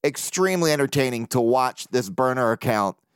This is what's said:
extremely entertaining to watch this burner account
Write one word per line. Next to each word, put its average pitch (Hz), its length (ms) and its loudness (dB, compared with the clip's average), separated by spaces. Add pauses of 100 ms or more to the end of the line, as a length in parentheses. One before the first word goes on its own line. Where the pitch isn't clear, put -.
extremely 175 680 0
entertaining 135 560 0
to 127 140 0
watch 123 460 0
this 120 220 -2
burner 127 420 0
account 107 460 0 (180)